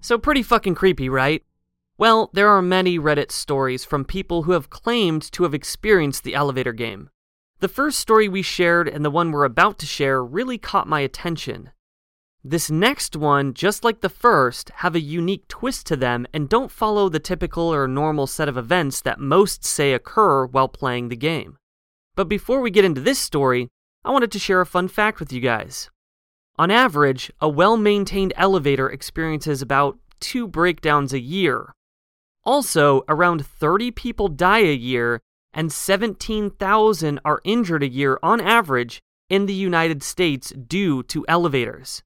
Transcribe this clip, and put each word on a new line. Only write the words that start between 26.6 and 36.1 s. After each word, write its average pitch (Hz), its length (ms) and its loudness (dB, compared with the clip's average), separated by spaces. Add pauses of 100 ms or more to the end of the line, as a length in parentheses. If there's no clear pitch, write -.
average, 147 680 2
a 156 120 2
well-maintained 202 840 2
elevator 147 540 2
experiences 156 720 -6
about 139 380 0 (220)
two 240 280 -6
breakdowns 156 640 0
a 135 80 -4
year. 143 540 -2 (680)
Also, 151 680 4
around 165 340 2
thirty 196 460 -2
people 220 380 -6
die 180 320 2
a 175 120 4
year 120 480 -2 (320)
and 160 180 -4
seventeen 208 760 -4